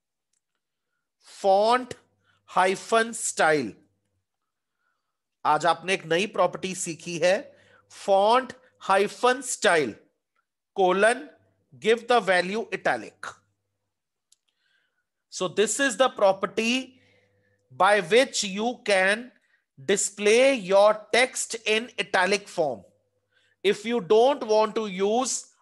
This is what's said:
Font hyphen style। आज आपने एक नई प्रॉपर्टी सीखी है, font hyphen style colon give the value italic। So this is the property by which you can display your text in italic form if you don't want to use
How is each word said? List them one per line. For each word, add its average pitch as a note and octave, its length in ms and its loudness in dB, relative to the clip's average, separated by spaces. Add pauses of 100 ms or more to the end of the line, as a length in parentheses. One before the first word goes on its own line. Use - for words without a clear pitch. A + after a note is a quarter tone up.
(1200)
Font A3 760 0 (640)
hyphen G3 580 0
style। D#3 580 0 (1700)
आज D3+ 220 2
आपने E3+ 280 -2
एक E3+ 120 -6
नई E3+ 200 -2
प्रॉपर्टी F#3 480 -4
सीखी E3+ 440 -10
है, F3+ 180 2 (520)
font G#3+ 640 0 (280)
hyphen G#3 600 0
style D#3+ 520 0 (800)
colon G3+ 520 0 (500)
give A3 300 0
the A#3+ 120 4
value F#3 520 -2
italic। C#3 540 -6 (2000)
So F#3 200 -6
this G#3 320 -2
is C4+ 160 -2
the B3+ 120 2
property A3 920 -2 (680)
by F#3+ 300 2
which A3+ 440 0
you G#3 400 -6
can G3+ 460 0 (540)
display G#3 720 2
your G3+ 580 2
text B3+ 440 0 (100)
in A3 320 -2
italic G3 500 -2
form C#3+ 340 -6 (800)
if G3+ 220 -2
you A#3 160 -2
don't A3+ 460 2
want G#3+ 280 2
to A3 120 -4
use G#3 600 -4 (160)